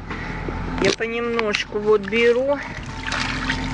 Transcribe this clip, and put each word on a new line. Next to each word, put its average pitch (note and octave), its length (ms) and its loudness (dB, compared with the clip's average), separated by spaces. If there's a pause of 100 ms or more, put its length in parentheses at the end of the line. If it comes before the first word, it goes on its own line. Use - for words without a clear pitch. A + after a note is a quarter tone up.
(800)
Я F#3+ 100 6
понемножку A3+ 840 -2
вот G#3 240 6
беру. A#3 560 4 (1160)